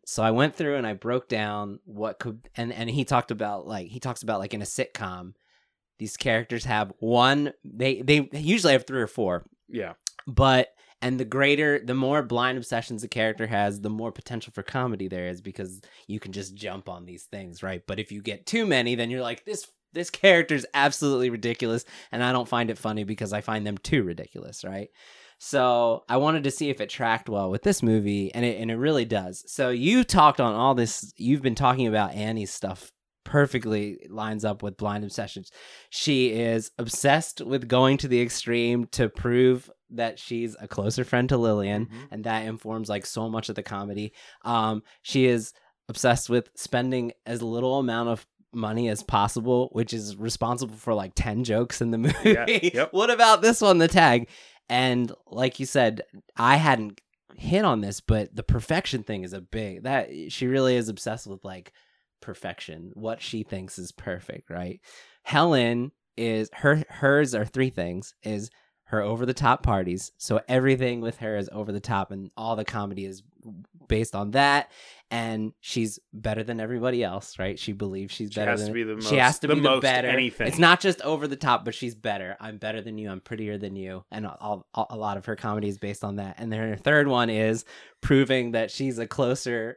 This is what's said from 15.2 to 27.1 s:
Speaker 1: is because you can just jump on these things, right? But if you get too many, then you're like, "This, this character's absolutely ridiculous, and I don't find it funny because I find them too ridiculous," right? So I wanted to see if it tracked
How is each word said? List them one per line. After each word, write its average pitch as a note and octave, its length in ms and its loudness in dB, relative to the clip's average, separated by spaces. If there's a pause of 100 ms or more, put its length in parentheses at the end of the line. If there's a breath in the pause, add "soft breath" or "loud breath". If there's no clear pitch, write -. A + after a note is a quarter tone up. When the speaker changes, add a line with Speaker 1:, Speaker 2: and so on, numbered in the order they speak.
Speaker 1:
is F2+ 120 -10
because F#2+ 400 -12 (260 loud breath)
you G#2 140 -8
can G2+ 120 -14
just F#2+ 220 -10
jump G2 340 -12
on F2 180 -14
these F2 180 -18
things, F#2 380 -16
right? F#2+ 240 -8
But G2+ 120 -8
if G#2+ 140 -10
you G#2 100 -12
get G2+ 240 -8
too A3+ 200 0
many, B2 280 2
then A#2 160 -2
you're B2+ 120 -6
like, A#2+ 220 -8
"This, - 240 -10 (240)
this E3+ 180 -6
character's E3 540 6 (100)
absolutely C#3 540 2
ridiculous, A#2 560 -2 (280 loud breath)
and A#2+ 100 -2
I B2 80 2
don't B2 180 0
find A#2 220 0
it G#2+ 80 -4
funny G#2+ 240 -4
because G2+ 300 -6
I G#2 80 -2
find G#2+ 260 -4
them G2+ 120 -6
too C3+ 260 0
ridiculous," - 580 -10
right? G2 280 -10 (480 loud breath)
So A#2+ 680 2
I B2 100 2
wanted D3+ 260 2
to C#3 80 0
see D3 180 -2
if C3+ 100 -4
it G2+ 80 -4
tracked A2+ 400 -2